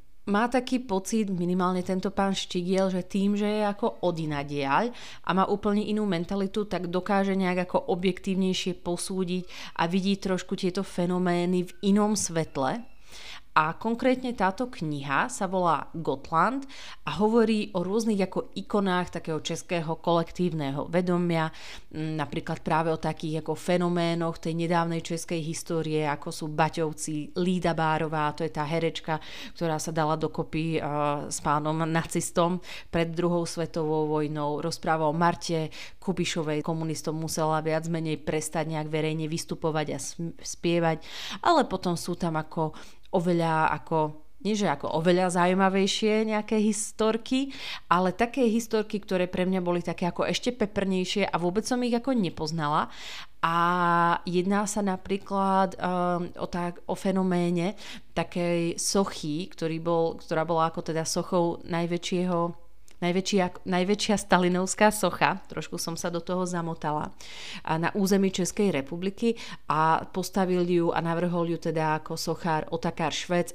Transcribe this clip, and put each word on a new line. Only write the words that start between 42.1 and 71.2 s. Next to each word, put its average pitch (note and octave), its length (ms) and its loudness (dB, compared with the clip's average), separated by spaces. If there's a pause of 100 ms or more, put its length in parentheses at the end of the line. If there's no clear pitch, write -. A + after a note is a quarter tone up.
tam E3 160 0
ako D#3 400 -2 (400)
oveľa E3 560 4
ako, D#3 560 -2 (160)
nie G#3 160 0
že G3+ 80 2
ako D#3 320 0
oveľa F3+ 400 4
zaujímavejšie G3 960 4
nejaké G#3+ 240 0
historky, A3 960 0 (320)
ale F3+ 240 4
také A#3+ 400 2
historky, G#3+ 480 0
ktoré F3+ 320 0
pre F#3 160 0
mňa F#3 160 2
boli F3 240 0
také F3 240 0
ako - 160 0
ešte F3 240 0
peprnejšie G3 800 0
a - 80 2
vôbec F3+ 240 0
som B3 240 0
ich A#3+ 80 2
ako A#3+ 160 0
nepoznala. D#3+ 800 0 (480)
A E3 160 2 (720)
jedná G3 400 2
sa G#3 160 -2
napríklad, F#3+ 960 0
ehm, F3 640 0
o F3+ 80 -2
tak, F3 400 -4
o F3 80 -2
fenoméne F3+ 800 2 (400)
takej E3+ 640 0
sochy, F#3 640 0
ktorý D#3+ 320 -4
bol, E3 400 2
ktorá D#3+ 240 -2
bola E3 320 2
ako E3+ 160 -4
teda D#3+ 160 -2
sochou E3+ 560 0
najväčšieho, E3+ 1040 -2 (280)
najväčšia, F3+ 760 0
najväčšia G3 480 2
stalinovská F#3 720 4
socha, F3 480 2 (140)
trošku - 260 -8
som E3+ 160 -6
sa E3+ 160 -4
do E3+ 160 -4
toho F3+ 240 0
zamotala, E3 640 -4 (540)
a D#3+ 100 0
na E3 160 0
území F#3+ 400 4
Českej F#3+ 400 2
republiky F#3 640 -2 (320)
a D#3 400 4
postavil F3+ 560 0
ju F3 240 4
a E3 160 0
navrhol E3+ 480 0